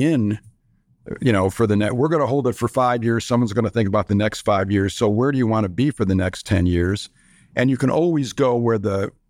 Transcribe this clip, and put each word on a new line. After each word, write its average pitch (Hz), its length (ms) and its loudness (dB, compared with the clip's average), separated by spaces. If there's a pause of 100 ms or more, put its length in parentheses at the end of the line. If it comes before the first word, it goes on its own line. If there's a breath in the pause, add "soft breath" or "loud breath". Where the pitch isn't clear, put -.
in, 117 380 0 (800)
you 123 120 2
know, 95 180 2
for 113 180 0
the 104 80 2
net. 104 180 0
We're 131 140 0
gonna 156 180 0
hold 127 220 0
it 110 60 -2
for 120 120 -4
five 123 380 0
years. 117 200 0
Someone's 120 280 0
gonna 110 180 -2
think 113 160 0
about 101 220 0
the 101 80 0
next 104 240 -2
five 98 320 0
years. 98 200 2
So 113 160 0
where 117 220 2
do 135 80 0
you 123 80 2
wanna 110 220 0
be 120 240 -2
for 113 120 -2
the 95 120 2
next 92 300 -2
ten 90 200 2
years? 90 420 0 (460 soft breath)
And 127 160 0
you 131 60 0
can 131 140 0
always 156 420 0
go 127 240 2
where 117 220 0
the 98 340 -2 (180)